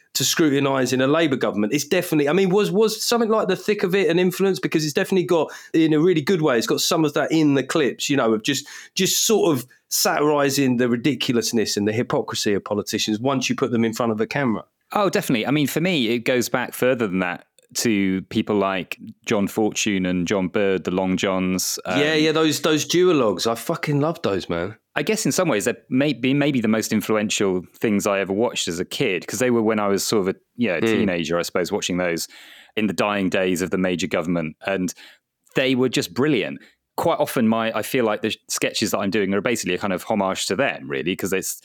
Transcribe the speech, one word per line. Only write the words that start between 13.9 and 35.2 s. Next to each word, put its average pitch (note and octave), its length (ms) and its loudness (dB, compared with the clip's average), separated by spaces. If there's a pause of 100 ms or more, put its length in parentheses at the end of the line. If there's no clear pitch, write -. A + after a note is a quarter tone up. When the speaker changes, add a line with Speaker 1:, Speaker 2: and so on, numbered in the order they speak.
Speaker 1:
front A#2 180 0
of G#2+ 100 -2
a A2 60 -2
camera. A#2+ 360 -2 (300)
Speaker 2:
Oh, G3+ 160 0
definitely. B2+ 380 0
I B2 40 -2
mean, D3 160 2
for D3+ 140 -4
me, D#3+ 280 0
it A#2+ 100 0
goes B2 280 0
back B2 260 -4
further B2 340 0
than F#2 120 -2
that, F2+ 260 -4 (300)
to G2 480 0
people G#2+ 320 -2
like F#2+ 420 -2 (280)
John G2+ 220 2
Fortune G2+ 580 0
and F2+ 220 0
John F#2+ 200 0
Bird, F#2+ 360 0
the F2+ 80 -2
Long F#2 260 0
Johns, F#2 680 -2
um, F2+ 140 -2
Speaker 1:
Yeah, D3 140 2
yeah, D#3 180 2
those, D#3 300 0
those D#3 260 2
duologues. D3+ 600 2
I A2+ 80 0
fucking D3 440 -2
love D#3+ 220 -2
those, G2 280 -2
man. F2 260 -4 (200)
Speaker 2:
I D#3 80 -2
guess G#3 220 -2
in F#3 80 2
some F#3 160 2
ways G#2+ 160 0
they're A#2+ 100 0 (140)
maybe, B2+ 440 0
maybe C#3+ 280 2
the A2 80 2
most A2 240 0
influential G#2 720 0 (120)
things G#2 320 0
I G2 140 2
ever F#2 100 -4
watched A2 380 -2
as E2+ 100 -4
a F2 60 -4
kid, F#2+ 420 -4
'cause G2+ 120 -6
they B2+ 120 2
were A#2 100 4
when G#2+ 180 2
I G#2 100 0
was G2 160 0
sort G2 220 0
of F#2+ 80 0
a, - 40 -20 (160)
you A#2 140 0
know, E2 100 -2
Speaker 1:
Mm. A2+ 80 2
Speaker 2:
teenager, F2 500 0
I F2 40 0
suppose, F2 300 -4
watching F#2+ 260 -2
those F2 300 -2 (500)
in G#2+ 100 -2
the F#2+ 60 -2
dying G#2 360 0
days F#2 320 0
of F2+ 100 -4
the F#2+ 60 0
major F2+ 300 -2
government. E2+ 480 -2 (100)
And F#2+ 280 -2 (640)